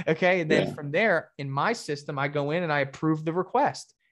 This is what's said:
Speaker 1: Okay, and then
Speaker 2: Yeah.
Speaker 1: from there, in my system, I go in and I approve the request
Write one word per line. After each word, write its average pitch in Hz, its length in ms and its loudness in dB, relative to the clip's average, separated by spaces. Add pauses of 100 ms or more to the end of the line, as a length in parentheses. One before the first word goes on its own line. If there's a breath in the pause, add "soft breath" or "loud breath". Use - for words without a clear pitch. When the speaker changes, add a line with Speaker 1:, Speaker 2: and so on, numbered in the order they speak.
Speaker 1:
Okay, 180 320 4
and 160 100 -2
then 147 160 2
Speaker 2:
Yeah. - 80 -6
Speaker 1:
from 143 160 -8
there, 180 480 2
in 139 100 -8
my 147 240 0
system, 147 460 -6
I 139 80 0
go 143 240 -2
in 175 140 -2
and 156 80 -2
I 143 80 2
approve 156 440 0
the 160 80 0
request 185 600 -2 (200)